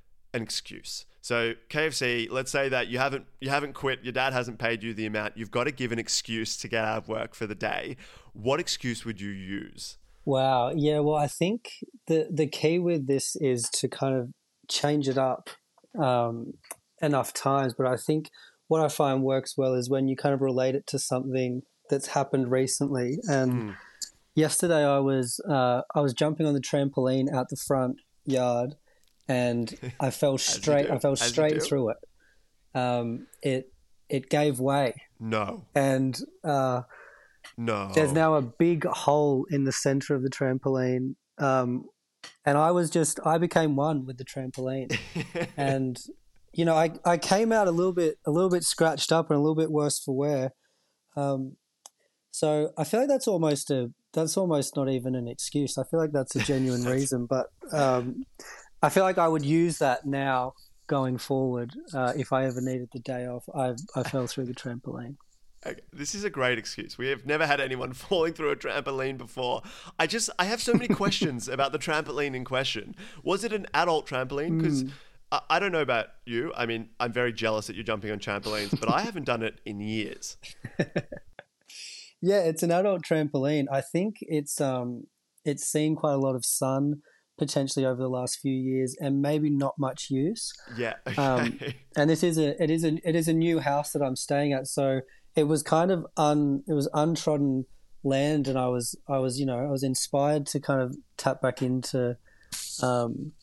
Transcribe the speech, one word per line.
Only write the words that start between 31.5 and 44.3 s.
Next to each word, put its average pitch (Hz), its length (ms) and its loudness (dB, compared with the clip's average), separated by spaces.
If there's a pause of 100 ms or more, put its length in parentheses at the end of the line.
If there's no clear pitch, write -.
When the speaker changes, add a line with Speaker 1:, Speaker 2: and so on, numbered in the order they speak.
Speaker 1:
do. 165 60 0
Speaker 2:
through 135 300 0
it. - 60 -4 (760)
Um, 123 520 -2 (160)
it, 131 280 -2 (380)
it 139 220 -2
gave 147 300 4
way. 139 340 2 (260)
Speaker 1:
No. 110 540 -2
Speaker 2:
And, 135 440 2 (240)
uh, 131 400 0 (720)
Speaker 1:
No. 107 380 -2
Speaker 2:
there's 156 180 4
now 160 220 6
a 143 80 4
big 165 440 2
hole 143 640 2
in 139 140 2
the 135 80 2
center 139 420 0
of 131 80 0
the 131 80 0
trampoline. 131 840 0 (240)
Um, 127 460 2 (600)
and 143 140 4
I 160 140 4
was 175 180 2
just, 160 340 0
I 165 140 4
became 160 380 2
one 143 300 0
with 127 120 -14
the 131 60 -10
trampoline. 131 720 -6 (300)